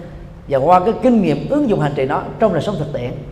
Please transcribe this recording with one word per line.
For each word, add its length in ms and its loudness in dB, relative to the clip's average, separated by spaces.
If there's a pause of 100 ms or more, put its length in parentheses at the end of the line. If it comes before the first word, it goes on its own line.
(480)
và 100 2
qua 220 6
cái 220 0
kinh 200 4
nghiệm 280 0
ứng 180 0
dụng 120 2
hành 140 0
trì 120 0
nó 160 -2 (160)
trong 140 4
đời 100 0
sống 160 -4
thực 140 -6
tiễn. 180 -6 (220)